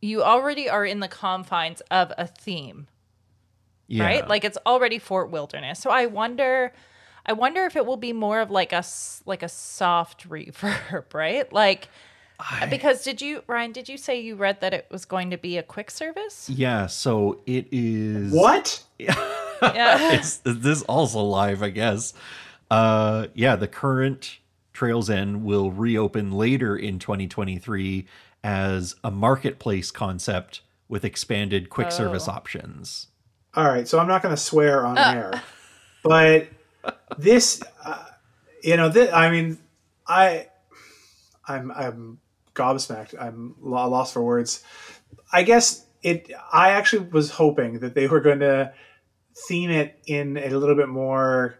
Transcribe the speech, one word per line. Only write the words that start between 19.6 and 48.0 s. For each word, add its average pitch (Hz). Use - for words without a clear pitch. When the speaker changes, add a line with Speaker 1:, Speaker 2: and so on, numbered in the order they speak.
Speaker 2:
It's, -
this 127
is -
also 117
live, 101
I 104
guess. 107
Uh, 110
yeah, 117
the 98
current 135
Trails 117
End 101
will 101
reopen 104
later 113
in 101
twenty 95
twenty-three 95
as 95
a 113
marketplace 107
concept 95
with 110
expanded 101
quick -
service 92
Speaker 1:
Oh. -
Speaker 2:
options. -
Speaker 3:
All 160
right, 127
so 165
I'm 165
not 185
gonna 165
swear 143
on 123
Speaker 1:
Uh. 254
Speaker 3:
air, 107
but 160
this, 220
uh, -
you 165
know, 165
thi-, 214
I 165
mean, 165
I, 180
I'm, 131
I'm 117
gobsmacked. 131
I'm 117
lo-, 127
lost 127
for 123
words. 120
I 180
guess 233
it, 170
I 180
actually 196
was 156
hoping 131
that 123
they 135